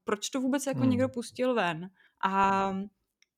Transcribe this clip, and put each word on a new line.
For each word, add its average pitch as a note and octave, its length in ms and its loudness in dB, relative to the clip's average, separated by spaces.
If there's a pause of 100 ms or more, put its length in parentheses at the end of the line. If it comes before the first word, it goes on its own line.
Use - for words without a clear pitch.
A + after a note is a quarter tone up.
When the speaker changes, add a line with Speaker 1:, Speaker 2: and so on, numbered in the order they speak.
Speaker 1:
proč - 260 -6
to C4+ 120 -4
vůbec C4+ 260 0
jako C4+ 120 -2
Speaker 2:
Hmm. B3+ 100 4
Speaker 1:
někdo B3+ 200 2
pustil B3 440 -2
ven. F3+ 360 -2 (360)
A, G3 480 2 (640)